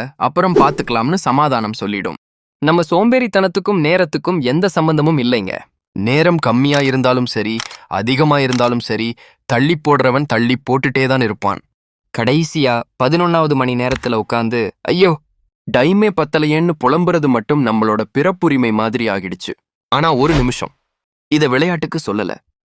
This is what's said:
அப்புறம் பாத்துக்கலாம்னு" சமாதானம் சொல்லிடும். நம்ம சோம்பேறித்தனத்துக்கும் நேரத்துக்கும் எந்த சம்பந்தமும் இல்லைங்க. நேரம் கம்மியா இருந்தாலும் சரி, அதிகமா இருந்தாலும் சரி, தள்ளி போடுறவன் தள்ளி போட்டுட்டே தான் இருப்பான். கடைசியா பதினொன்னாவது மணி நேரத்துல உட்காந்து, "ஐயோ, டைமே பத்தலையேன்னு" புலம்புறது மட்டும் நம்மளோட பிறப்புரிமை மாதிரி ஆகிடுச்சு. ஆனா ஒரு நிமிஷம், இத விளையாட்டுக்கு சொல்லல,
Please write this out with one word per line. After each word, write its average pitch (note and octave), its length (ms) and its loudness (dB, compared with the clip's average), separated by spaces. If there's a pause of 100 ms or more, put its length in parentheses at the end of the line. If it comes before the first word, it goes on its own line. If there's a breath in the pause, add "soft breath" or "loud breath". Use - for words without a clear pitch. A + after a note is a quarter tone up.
(160)
அப்புறம் F3 380 0
பாத்துக்கலாம்னு" C#3 640 0 (100)
சமாதானம் B2 520 0
சொல்லிடும். G2 380 -6 (440)
நம்ம E3 280 2
சோம்பேறித்தனத்துக்கும் G3 960 0
நேரத்துக்கும் E3+ 540 0
எந்த D3+ 280 0
சம்பந்தமும் D#3+ 500 2
இல்லைங்க. A#2+ 360 -2 (420)
நேரம் D3+ 500 2
கம்மியா C#3 320 2
இருந்தாலும் B2+ 560 0
சரி, A2 220 -4 (320 loud breath)
அதிகமா C3 500 2
இருந்தாலும் A#2+ 500 0
சரி, A2+ 200 -2 (360 soft breath)
தள்ளி C#3 320 2 (120)
போடுறவன் C3+ 440 2
தள்ளி A#2 300 2
போட்டுட்டே C3 440 0
தான் C3 200 2
இருப்பான். G2+ 340 -4 (540)
கடைசியா C3+ 600 0 (220)
பதினொன்னாவது D#3+ 580 2
மணி B2+ 200 0
நேரத்துல B2 480 -2
உட்காந்து, A#2 380 -2 (200)
"ஐயோ, F3 320 2 (560)
டைமே F#3+ 480 2
பத்தலையேன்னு" D#3 600 0
புலம்புறது D#3+ 500 2
மட்டும் C3 380 0
நம்மளோட A2 360 2 (100)
பிறப்புரிமை C#3+ 600 0
மாதிரி A2 360 -2
ஆகிடுச்சு. F#2 460 -6 (380)
ஆனா D3 220 2
ஒரு C#3+ 200 2
நிமிஷம், B2 380 -2 (580)
இத D3+ 180 2
விளையாட்டுக்கு D#3+ 500 -2
சொல்லல, G#2 340 -4 (320)